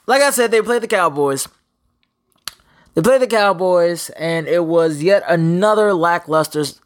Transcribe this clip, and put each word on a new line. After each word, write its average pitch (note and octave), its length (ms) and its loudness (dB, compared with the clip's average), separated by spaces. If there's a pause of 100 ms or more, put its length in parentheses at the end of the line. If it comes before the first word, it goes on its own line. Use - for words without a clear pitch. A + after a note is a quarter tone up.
like C4 140 2
I C#4+ 100 2
said, A#3 200 0
they A3 100 2
played A3 220 -2
the A3+ 60 -6
Cowboys. D3 600 -2 (1500)
They D#3+ 80 -2
played B3+ 200 2
the B3+ 40 0
Cowboys, F3+ 840 0
and E3 360 -6
it E3+ 200 0
was E3 360 0
yet F#3+ 240 2
another F#3+ 680 2
lackluster, D#3 720 -2 (220)